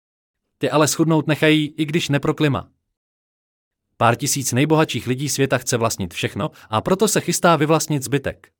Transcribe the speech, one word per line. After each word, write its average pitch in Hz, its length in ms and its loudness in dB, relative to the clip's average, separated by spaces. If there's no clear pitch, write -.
Ty 135 120 -2
ale 147 180 2
schudnout 160 380 0
nechají, 156 500 2
i 156 80 -2
když 151 240 -4
ne 143 120 0
pro 151 140 -2
klima. 139 340 -2
Pár 117 200 4
tisíc 135 360 -4
nejbohatších 147 540 2
lidí 131 220 -2
světa 135 300 0
chce - 180 -4
vlastnit 110 380 -2
všechno, - 360 -4
a 107 100 0
proto 190 280 2
se - 120 0
chystá 170 360 2
vyvlastnit 151 460 0
zbytek. 127 560 -6